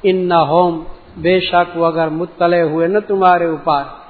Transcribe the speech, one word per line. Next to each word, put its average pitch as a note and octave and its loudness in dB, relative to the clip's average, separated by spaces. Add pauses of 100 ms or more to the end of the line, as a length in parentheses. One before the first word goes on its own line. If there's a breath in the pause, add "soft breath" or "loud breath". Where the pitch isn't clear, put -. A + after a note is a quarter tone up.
انہم، F3 2 (340)
بے F3+ 0
شک F3 -2
وہ E3 0
اگر D#3+ 0
مطلع E3+ 0
ہوئے E3 0
نا G3 0
تمہارے F3+ 2
اوپر D3+ -2 (280)